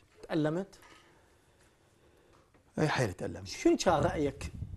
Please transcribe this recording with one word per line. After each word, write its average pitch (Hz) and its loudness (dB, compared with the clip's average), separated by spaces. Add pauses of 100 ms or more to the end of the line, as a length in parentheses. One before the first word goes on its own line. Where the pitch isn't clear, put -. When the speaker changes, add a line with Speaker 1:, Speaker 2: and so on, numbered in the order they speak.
(280)
Speaker 1:
تألمت؟ 165 -2 (2000)
Speaker 2:
اي، 156 4
حيل 120 0
تألمت. 92 -8
Speaker 1:
شنو 339 2
كان 180 4
رأيك 147 0 (240)